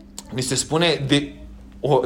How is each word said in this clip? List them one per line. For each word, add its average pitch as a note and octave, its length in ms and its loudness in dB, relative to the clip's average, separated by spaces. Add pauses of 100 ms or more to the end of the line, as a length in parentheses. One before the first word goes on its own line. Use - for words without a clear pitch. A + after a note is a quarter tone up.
(340)
ni B2+ 80 -4
se C3 120 -4
spune D3+ 520 0
de, C#3+ 260 2 (480)
o, C3+ 260 4